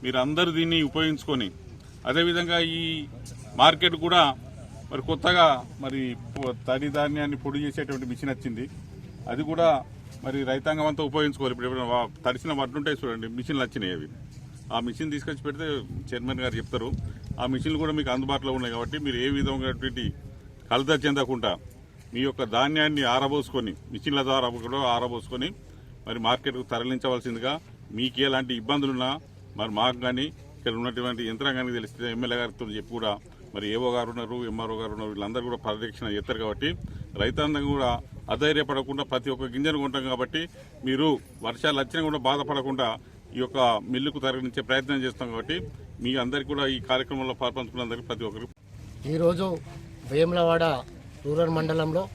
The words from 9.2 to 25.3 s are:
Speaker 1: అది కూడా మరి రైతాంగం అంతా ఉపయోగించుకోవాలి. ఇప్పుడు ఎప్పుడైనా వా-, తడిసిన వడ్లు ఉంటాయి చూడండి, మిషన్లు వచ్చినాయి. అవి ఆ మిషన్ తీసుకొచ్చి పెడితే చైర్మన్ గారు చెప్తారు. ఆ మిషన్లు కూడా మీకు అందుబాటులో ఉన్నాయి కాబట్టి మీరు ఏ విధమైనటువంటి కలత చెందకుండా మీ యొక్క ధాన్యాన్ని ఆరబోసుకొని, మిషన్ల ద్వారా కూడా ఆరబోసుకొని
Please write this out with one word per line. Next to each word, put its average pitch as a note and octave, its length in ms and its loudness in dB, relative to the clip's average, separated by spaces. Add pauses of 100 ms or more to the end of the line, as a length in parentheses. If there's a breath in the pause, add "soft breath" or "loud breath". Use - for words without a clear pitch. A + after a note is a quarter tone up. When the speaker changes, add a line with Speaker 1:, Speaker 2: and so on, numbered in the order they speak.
Speaker 1:
అది C3 160 -2
కూడా E3 200 6 (580)
మరి C3+ 140 -2 (100)
రైతాంగం D3+ 400 2
అంతా D3+ 200 0
ఉపయోగించుకోవాలి. C#3+ 460 2
ఇప్పుడు A#2+ 120 -2
ఎప్పుడైనా B2+ 240 -2
వా-, A#2+ 180 4 (160)
తడిసిన B2+ 340 0
వడ్లు C3+ 200 0
ఉంటాయి C#3+ 220 0
చూడండి, A2+ 260 -4 (100)
మిషన్లు C3 280 0
వచ్చినాయి. G2 320 -2
అవి D2+ 100 -8 (680)
ఆ A#2 120 4
మిషన్ D3+ 260 -4
తీసుకొచ్చి C#3+ 340 -6
పెడితే D3 200 -4 (420)
చైర్మన్ B2+ 360 -4
గారు A#2 140 -2
చెప్తారు. A2+ 300 -2 (520 loud breath)
ఆ B2 120 0
మిషన్లు D3+ 300 0
కూడా D#3 160 0
మీకు B2+ 160 2
అందుబాటులో C3 420 0
ఉన్నాయి A#2+ 180 -2
కాబట్టి A#2 300 -4
మీరు C3 200 0
ఏ C3+ 120 4
విధమైనటువంటి C3 680 -2 (680)
కలత C3 200 4 (140)
చెందకుండా B2+ 480 2 (600)
మీ A#2 140 -2
యొక్క C3+ 160 -2 (140)
ధాన్యాన్ని D3+ 480 4 (100)
ఆరబోసుకొని, C3+ 580 0 (220)
మిషన్ల C#3+ 340 0
ద్వారా C3 260 4
కూడా A#2+ 260 -4 (140)
ఆరబోసుకొని B2 540 -2 (580 loud breath)